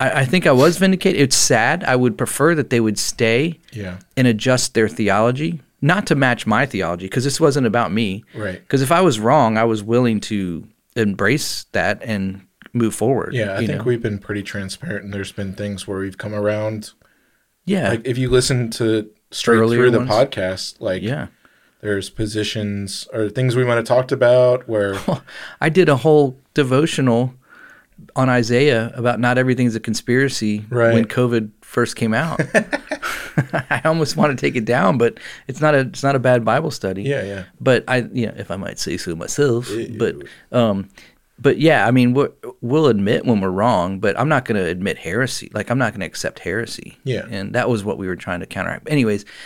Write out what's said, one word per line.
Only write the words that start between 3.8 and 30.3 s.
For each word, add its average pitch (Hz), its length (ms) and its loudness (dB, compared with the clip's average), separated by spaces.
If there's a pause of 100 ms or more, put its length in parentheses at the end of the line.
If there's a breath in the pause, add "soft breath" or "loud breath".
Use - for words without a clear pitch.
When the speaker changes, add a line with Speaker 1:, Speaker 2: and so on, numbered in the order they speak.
Speaker 1:
and 131 100 4
adjust 127 480 2
their 110 140 4
theology, 123 720 0 (200)
not 180 280 2
to 151 80 4
match 127 300 0
my 113 200 2
theology, 90 420 -4
'cause - 140 -2
this 139 180 -4
wasn't 139 280 4
about 104 240 0
me. 104 320 -2 (100)
Speaker 2:
Right. 98 340 -10
Speaker 1:
'Cause 135 140 2
if 131 80 -2
I 170 100 6
was 139 200 4
wrong, 117 360 4
I 113 80 2
was 110 200 0
willing 117 380 2
to 90 440 -6 (300)
embrace 104 760 0
that 98 320 -2
and 98 360 -4 (320)
move 113 240 0
forward, 117 360 0
Speaker 2:
Yeah, 107 200 -4
I 101 80 -4
Speaker 1:
you 117 80 0
Speaker 2:
think 98 120 -4
Speaker 1:
know? 110 40 -8
Speaker 2:
we've 120 180 0
been 104 160 -4
pretty 101 240 -8
transparent, 98 640 -10
and 101 100 -10
there's 98 180 -8
been 98 200 -8
things 101 340 -8
where 95 140 -6
we've 98 180 -8
come 107 160 -8
around. 107 560 -4 (720)
Speaker 1:
Yeah. 180 260 0
Speaker 2:
Like, 113 140 -2
if 127 140 -2
you 131 100 0
listen 127 420 2
to 110 380 -2 (220)
straight - 280 2
Speaker 1:
Earlier 117 240 4
Speaker 2:
through 123 100 6
the 113 80 4
Speaker 1:
ones. 123 100 -2
Speaker 2:
podcast, 104 680 0
like, 92 220 -4
Speaker 1:
Yeah. 123 260 -6 (520 soft breath)
Speaker 2:
there's 101 300 -4
positions 104 1000 -6
or 107 180 -2
things 127 240 0
we 127 100 2
might 120 120 2
have 117 80 0
talked 127 260 2
about 123 580 4
where 101 280 0
Speaker 1:
<laughs> - 640 -6
I 156 80 0
did 165 200 4
a 143 100 4
whole 143 380 4 (180)
devotional 131 800 2 (800 loud breath)
on 131 140 2
Isaiah 120 640 2
about 120 240 0
not 123 200 2
everything's 127 360 2
a 113 60 -4
conspiracy 110 920 -2